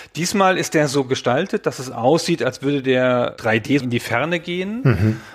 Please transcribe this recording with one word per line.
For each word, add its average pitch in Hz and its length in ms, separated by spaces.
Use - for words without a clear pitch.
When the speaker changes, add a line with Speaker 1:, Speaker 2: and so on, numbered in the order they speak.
Speaker 1:
Diesmal 185 440
ist - 160
der 151 120
so 135 180
gestaltet, 131 600
dass - 140
es 127 120
aussieht, 151 520
als 127 180
würde 143 220
der 127 480
drei 113 260
D 120 200
in 127 120
die 117 100
Ferne 151 400
gehen. 185 440
Speaker 2:
Mhm. 107 380